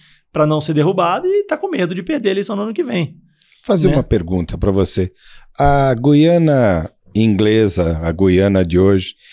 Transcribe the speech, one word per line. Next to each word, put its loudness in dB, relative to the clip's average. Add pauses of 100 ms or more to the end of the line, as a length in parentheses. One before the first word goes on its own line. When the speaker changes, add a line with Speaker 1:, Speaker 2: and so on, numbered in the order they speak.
(300)
Speaker 1:
pra 0
não 0
ser -4
derrubado 0
e 0
tá -4
com -8
medo -4
de -8
perder -4
a 2
eleição -4
no -6
ano -8
que -4
vem. -6 (480)
Speaker 2:
Fazer 2
Speaker 1:
Né? 2
Speaker 2:
uma 2
pergunta -4
pra 0
você. 0 (480)
A 2
Guiana 2 (240)
inglesa, 2
a -2
Guiana 2
de 0
hoje, 2 (180)